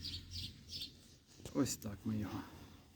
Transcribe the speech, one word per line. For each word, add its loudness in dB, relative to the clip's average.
Ось 8
так -4
ми 6
його 2